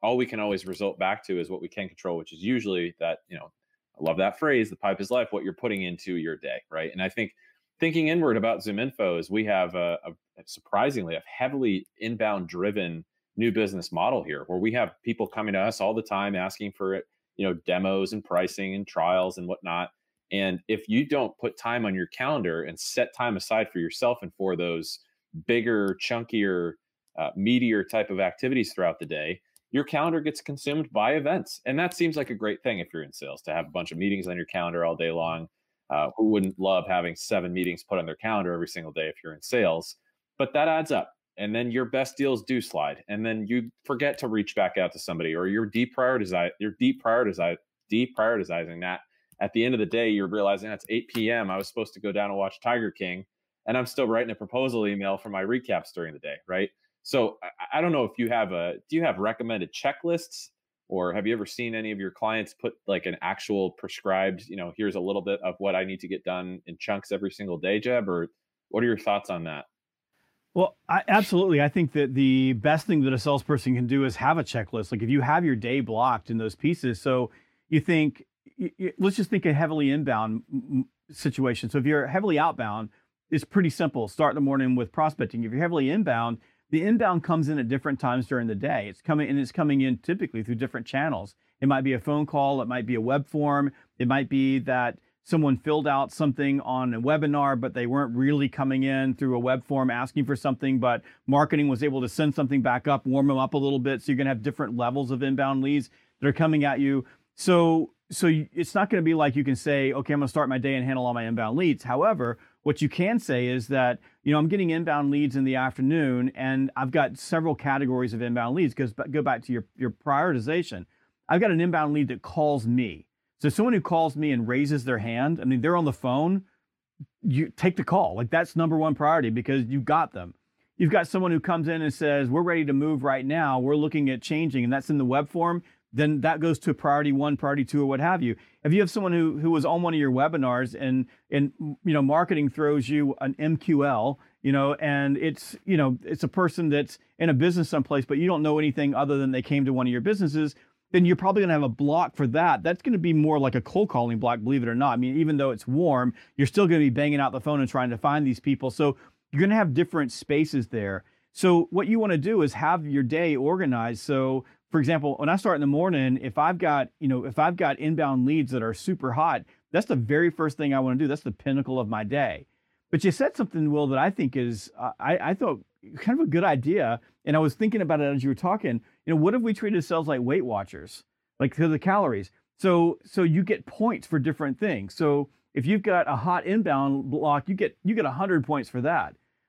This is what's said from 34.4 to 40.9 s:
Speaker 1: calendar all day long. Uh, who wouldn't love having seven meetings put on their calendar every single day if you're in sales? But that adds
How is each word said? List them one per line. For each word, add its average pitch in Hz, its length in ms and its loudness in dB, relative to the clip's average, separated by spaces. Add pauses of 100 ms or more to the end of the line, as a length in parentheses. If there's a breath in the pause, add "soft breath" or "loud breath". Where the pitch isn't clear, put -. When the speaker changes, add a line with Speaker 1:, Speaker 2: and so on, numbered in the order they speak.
Speaker 1:
calendar 85 400 -4
all 82 100 0
day 82 160 -2
long. 82 380 -4 (380)
Uh, 71 300 0
who 110 120 2
wouldn't 95 280 0
love 92 300 0
having 87 280 -2
seven 90 380 -4
meetings 90 300 -4
put 95 160 -4
on 82 80 -6
their 78 80 -8
calendar 101 360 -2
every 85 160 -4
single 80 240 -12
day 80 160 -4
if 78 160 -10
you're 80 120 -14
in 71 80 -20
sales? 87 540 0 (420)
But 135 140 -2
that 151 140 2
adds 160 240 -2